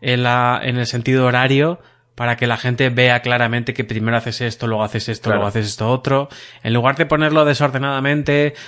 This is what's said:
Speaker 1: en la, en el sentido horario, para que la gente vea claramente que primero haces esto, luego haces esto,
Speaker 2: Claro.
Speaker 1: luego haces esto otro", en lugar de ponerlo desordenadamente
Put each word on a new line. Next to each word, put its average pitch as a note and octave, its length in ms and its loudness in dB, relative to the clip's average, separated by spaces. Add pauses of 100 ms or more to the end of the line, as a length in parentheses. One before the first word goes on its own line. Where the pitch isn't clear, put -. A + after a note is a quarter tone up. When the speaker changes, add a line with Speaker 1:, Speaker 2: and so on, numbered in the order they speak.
Speaker 1:
en B2 220 0
la, B2 400 2
en B2 140 -2
el A#2+ 100 -2
sentido B2+ 400 0
horario, C3+ 540 2 (340)
para A#2+ 220 -2
que A#2+ 100 -2
la A#2 100 0
gente B2+ 340 0
vea B2 320 2
claramente A#2+ 520 0
que B2 80 -6
primero A2 340 -2
haces A2+ 240 -4
esto, A#2+ 280 -4
luego G#2+ 160 0
haces G#2 240 -6
esto, A2 160 -6
Speaker 2:
Claro. G#2 140 2
Speaker 1:
luego G2+ 100 0
haces G#2 180 -2
esto G#2+ 240 -4
otro", C3+ 380 0 (340)
en A2+ 100 -2
lugar B2 220 2
de D#3 120 0
ponerlo D#3 380 2
desordenadamente C#3+ 1120 0 (140)